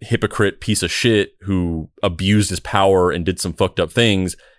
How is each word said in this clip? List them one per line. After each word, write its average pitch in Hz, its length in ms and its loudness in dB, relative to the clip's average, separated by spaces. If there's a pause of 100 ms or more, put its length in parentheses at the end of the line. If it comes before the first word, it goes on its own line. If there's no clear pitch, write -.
hypocrite - 600 -2
piece 107 220 -2
of 87 80 -4
shit 107 520 0
who 87 460 -2 (140)
abused 98 480 0
his 90 100 -6
power 95 520 2
and 85 120 -4
did 90 160 -4
some 90 120 -6
fucked - 280 -2
up 80 120 -2
things. 98 440 0 (220)